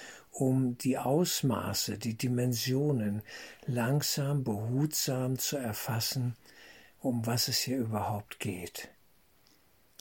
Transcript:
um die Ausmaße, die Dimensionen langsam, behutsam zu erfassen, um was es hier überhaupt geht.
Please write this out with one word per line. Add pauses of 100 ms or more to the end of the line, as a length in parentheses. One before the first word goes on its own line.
(400)
um
die
Ausmaße,
die
Dimensionen (420)
langsam,
behutsam
zu
erfassen, (640)
um
was
es
hier
überhaupt
geht. (1120)